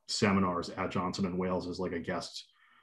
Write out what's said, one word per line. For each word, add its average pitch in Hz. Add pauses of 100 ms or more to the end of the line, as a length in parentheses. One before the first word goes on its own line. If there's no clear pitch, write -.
seminars 95
at 92
Johnson 92
and 90
Wales 92
as, 87
like, 90
a 87
guest 85 (360)